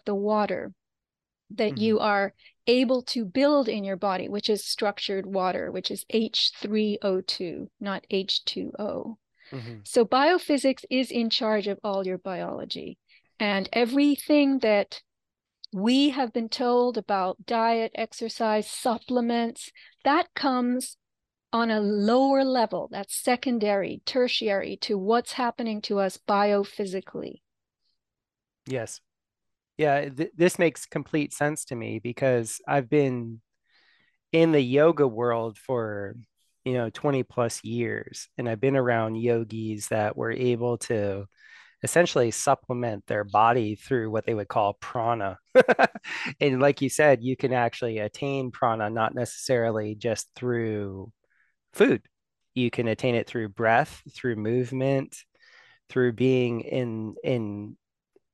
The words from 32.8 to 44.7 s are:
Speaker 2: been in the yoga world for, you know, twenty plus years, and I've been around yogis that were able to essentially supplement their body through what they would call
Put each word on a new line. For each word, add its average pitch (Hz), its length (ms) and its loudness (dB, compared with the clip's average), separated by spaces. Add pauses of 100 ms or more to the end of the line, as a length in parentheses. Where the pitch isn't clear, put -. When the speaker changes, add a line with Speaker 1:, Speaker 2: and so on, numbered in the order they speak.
Speaker 2:
been 123 520 0 (920)
in 165 200 6
the 147 100 6
yoga 143 460 6
world 113 500 -2
for, 107 600 -6 (480)
you 127 80 0
know, 120 160 -2
twenty 135 340 0
plus - 400 -4
years, 113 640 -6 (100)
and 120 120 -4
I've 110 100 -4
been 135 160 2
around 117 400 0
yogis 110 720 -2
that 107 300 -2
were 117 160 -4
able 120 460 0 (100)
to 101 360 -2 (560)
essentially 139 500 4
supplement 120 760 -2
their 104 160 -2
body 107 520 2
through 113 360 -2
what 107 140 -2
they 117 80 -2
would 104 160 -4
call 104 320 2